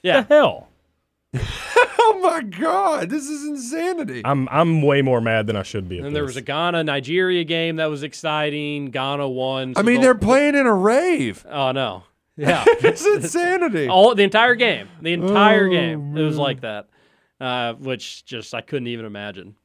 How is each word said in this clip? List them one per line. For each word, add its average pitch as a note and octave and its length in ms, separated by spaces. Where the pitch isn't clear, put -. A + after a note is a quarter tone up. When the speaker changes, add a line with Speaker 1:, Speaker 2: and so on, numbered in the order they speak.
Speaker 1:
Yeah. F#3 200
Speaker 2:
The C#4+ 120
hell? A3+ 340
Speaker 3:
<laughs> B2+ 60
Oh G4 140
my E4+ 180
God, D4+ 720
this C#4 180
is D4 160
insanity. D4 800
Speaker 2:
I'm, C3 240
I'm E3 320
way C#3+ 220
more B2+ 180
mad A2+ 280
than A2 80
I G2 60
should F#2+ 260
be F2+ 100
at F2 80
Speaker 1:
And C#3+ 100
there D3 60
Speaker 2:
this. C#3 80
Speaker 1:
was A#2 80
a - 20
Ghana-Nigeria E3 1040
game E3 320
that D#3+ 100
was D3 180
exciting. D3 840
Ghana C#3 420
won, C3 480
Speaker 3:
I - 40
Speaker 1:
so - 20
Speaker 3:
mean, A#3+ 140
Speaker 1:
they'll B3 60
Speaker 3:
they're B3+ 120
playing C4 400
in C#4 120
a A3+ 80
rave. G#3 760
Speaker 1:
Oh, C3+ 220
no. A2 320
Yeah. D3 360
Speaker 3:
<laughs> - 80
It's A4 240
insanity. F4 840
Speaker 1:
All, G3 260
the G#3 80
entire A3 320
game. G3+ 340
The D#3+ 120
entire G3 520
Speaker 3:
Oh, F#3 40
Speaker 1:
game. D3 460
It D#3 60
was D#3 140
Speaker 3:
man. D3 80
Speaker 1:
like C3 160
that, G#2+ 280
uh, B2 340
which - 500
just A2+ 300
I A#2 60
couldn't B2 280
even A#2 160
imagine. G2+ 600